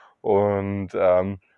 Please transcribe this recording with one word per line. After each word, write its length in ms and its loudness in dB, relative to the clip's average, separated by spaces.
Und, 760 -2
ähm, 440 2